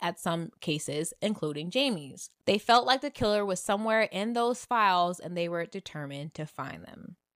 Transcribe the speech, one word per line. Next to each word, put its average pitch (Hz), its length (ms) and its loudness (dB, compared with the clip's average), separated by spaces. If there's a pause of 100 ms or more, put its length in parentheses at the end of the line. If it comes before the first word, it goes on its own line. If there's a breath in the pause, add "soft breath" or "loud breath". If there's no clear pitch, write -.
at 170 180 -4
some 165 300 -2 (100)
cases, 151 640 -2
including 160 480 -2
Jamie's. 202 580 -2 (160)
They 202 140 4
felt 240 280 6
like 262 140 4
the 285 100 -4
killer 208 360 2
was 185 120 0
somewhere 220 440 2
in 214 320 -2
those 240 320 0
files, 180 520 4
and 175 160 -8
they 170 140 0
were 170 160 -2
determined 147 680 -8
to 156 100 -8
find 135 400 -10
them. - 320 -18 (200)